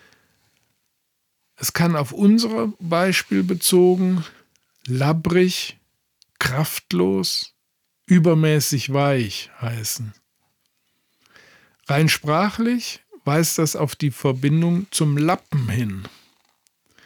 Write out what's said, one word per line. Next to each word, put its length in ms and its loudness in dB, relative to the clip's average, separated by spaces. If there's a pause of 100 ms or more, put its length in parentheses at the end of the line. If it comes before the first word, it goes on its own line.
(1600)
Es 180 -8
kann 220 0
auf 160 -4
unser 680 2
Beispiel 640 0
bezogen 840 2 (600)
labbrig, 920 0 (640)
kraftlos, 1120 -2 (540)
übermäßig 840 2
weich 600 0 (100)
heißen. 540 -8 (1700)
Rein 220 2
sprachlich 920 -2 (220)
weist 320 0
das 180 0
auf 200 -4
die 160 -2
Verbindung 800 0
zum 260 0
Lappen 520 -2
hin. 340 -4 (1040)